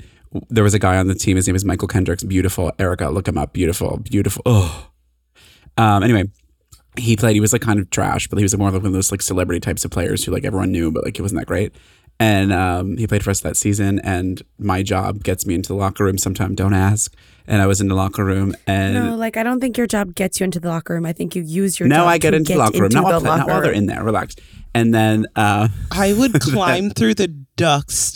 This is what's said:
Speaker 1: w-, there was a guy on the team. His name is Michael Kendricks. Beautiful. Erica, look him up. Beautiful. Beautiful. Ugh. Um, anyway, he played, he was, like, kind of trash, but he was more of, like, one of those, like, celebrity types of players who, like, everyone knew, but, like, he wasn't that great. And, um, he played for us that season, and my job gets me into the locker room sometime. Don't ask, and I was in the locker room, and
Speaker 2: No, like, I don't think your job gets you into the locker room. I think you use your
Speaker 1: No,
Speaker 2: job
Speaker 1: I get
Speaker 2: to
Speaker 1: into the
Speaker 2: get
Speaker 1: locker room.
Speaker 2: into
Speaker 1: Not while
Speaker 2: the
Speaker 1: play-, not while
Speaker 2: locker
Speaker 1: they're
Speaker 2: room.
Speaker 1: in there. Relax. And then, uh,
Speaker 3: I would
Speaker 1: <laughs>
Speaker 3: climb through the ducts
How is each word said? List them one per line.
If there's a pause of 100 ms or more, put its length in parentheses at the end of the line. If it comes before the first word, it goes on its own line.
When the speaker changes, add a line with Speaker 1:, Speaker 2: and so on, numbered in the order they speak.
(320)
Speaker 1:
w-,
there
was
a
guy
on
the
team.
His
name
is
Michael
Kendricks.
Beautiful.
Erica,
look
him
up.
Beautiful.
Beautiful.
Ugh. (920)
Um,
anyway, (760)
he
played,
he
was,
like,
kind
of
trash,
but
he
was
more
of,
like,
one
of
those,
like,
celebrity
types
of
players
who,
like,
everyone
knew,
but,
like,
he
wasn't
that
great. (440)
And,
um,
he
played
for
us
that
season,
and (160)
my
job
gets
me
into
the
locker
room
sometime.
Don't
ask, (360)
and
I
was
in
the
locker
room, (140)
and
Speaker 2:
No,
like,
I
don't
think
your
job
gets
you
into
the
locker
room.
I
think
you
use
your
Speaker 1:
No,
Speaker 2:
job
Speaker 1:
I
get
Speaker 2:
to
Speaker 1:
into
the
Speaker 2:
get
Speaker 1:
locker
room.
Speaker 2:
into
Speaker 1:
Not
while
Speaker 2:
the
Speaker 1:
play-,
not
while
Speaker 2:
locker
Speaker 1:
they're
Speaker 2:
room.
Speaker 1:
in
there.
Relax. (360)
And
then,
uh, (240)
Speaker 3:
I
would
Speaker 1:
<laughs>
Speaker 3:
climb
through
the
ducts